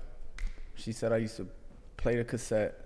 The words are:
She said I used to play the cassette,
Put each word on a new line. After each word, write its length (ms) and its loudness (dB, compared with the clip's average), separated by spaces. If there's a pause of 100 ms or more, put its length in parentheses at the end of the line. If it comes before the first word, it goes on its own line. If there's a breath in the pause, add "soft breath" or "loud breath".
(760 loud breath)
She 160 -4
said 220 2
I 40 8
used 200 0
to 100 -4 (480)
play 220 4
the 80 2
cassette, 600 2